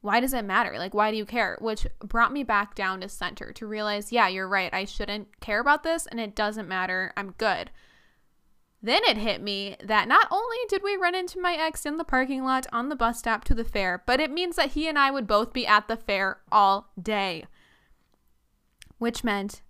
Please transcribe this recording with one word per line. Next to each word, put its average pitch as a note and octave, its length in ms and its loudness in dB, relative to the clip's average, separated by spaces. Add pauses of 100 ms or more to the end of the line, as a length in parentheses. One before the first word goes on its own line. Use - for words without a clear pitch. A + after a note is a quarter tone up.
"Why G#3 180 2
does C4 140 0
it A3+ 120 -2
matter? G3 320 0
Like, F#3+ 160 -6
why G#3+ 180 4
do A3 60 -2
you G#3 80 -4
care?" G#3+ 340 0
Which A3 260 -2 (140)
brought A#3 320 2
me C#4 120 -2
back G#3 320 0
down F#3+ 260 -2
to G3 80 -10
center - 440 -8
to - 120 -12
realize, G#3 460 -4
yeah, A3 160 6
you're F#3+ 200 -2
right. F#3 260 0
I F#3+ 120 -4
shouldn't G#3 540 -8
care G#3+ 200 -2
about D4 240 4
this, E4 220 -2
and A#3 140 -10
it G#3 160 -8
doesn't G#3+ 320 -2
matter. F#3 500 -2
I'm G3 140 -8
good. - 400 -2 (1120)
Then C4+ 220 2
it A3 120 4
hit G#3+ 240 -2
me G3+ 420 -8
that G#3+ 240 2
not E4 220 6
only A4+ 280 -2 (120)
did G4 140 0
we G4+ 120 -2
run F4+ 200 0
into F#4 260 -6
my F4 140 0
ex D#4+ 300 -4
in D4+ 120 -6
the E4 60 -4
parking C4 400 0
lot, C4 280 0
on A#3+ 180 -2
the D4+ 60 -4
bus A#3 220 0
stop, A3+ 280 -2
to - 100 8
the A3+ 80 -2
fair, F#3+ 420 -2
but B3+ 140 4
it D4+ 100 0
means F4 280 -4
that C#4+ 140 2
he D#4 160 -2
and D4 120 0
I C4+ 100 6
would C#4 160 -2
both G#3+ 280 2
be B3 120 -2
at G#3+ 220 6
the A3+ 100 -2
fair G3 440 -2 (100)
all G3+ 400 4 (100)
day, G3 440 -2 (1500)
which A#3 240 -2
meant G3+ 460 -2